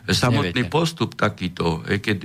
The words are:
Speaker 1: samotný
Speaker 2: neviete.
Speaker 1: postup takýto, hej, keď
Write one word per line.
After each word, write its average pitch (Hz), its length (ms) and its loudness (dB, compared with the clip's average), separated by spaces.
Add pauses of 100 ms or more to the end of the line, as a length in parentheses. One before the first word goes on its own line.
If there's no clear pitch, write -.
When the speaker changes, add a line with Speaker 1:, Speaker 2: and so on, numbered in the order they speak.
Speaker 1:
samotný 110 600 2
Speaker 2:
neviete. - 80 -8
Speaker 1:
postup 160 400 0
takýto, 87 720 -2
hej, 101 160 0
keď 104 240 0